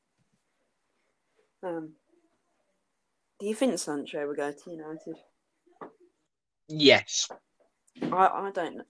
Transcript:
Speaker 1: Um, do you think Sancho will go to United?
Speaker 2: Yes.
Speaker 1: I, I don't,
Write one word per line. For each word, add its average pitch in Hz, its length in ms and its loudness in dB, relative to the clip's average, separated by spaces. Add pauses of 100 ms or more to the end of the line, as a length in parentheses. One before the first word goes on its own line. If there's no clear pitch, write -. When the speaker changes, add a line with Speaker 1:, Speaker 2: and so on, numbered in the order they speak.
(1600)
Speaker 1:
Um, 165 320 -8 (1400)
do 202 80 -6
you 214 80 0
think 226 240 2
Sancho 147 480 -6
will 147 80 -4
go 147 180 -2
to 147 180 -16
United? 160 460 -12 (1500)
Speaker 2:
Yes. 147 600 6 (760)
Speaker 1:
I, - 40 -2 (200)
I 190 280 0
don't, 165 340 -6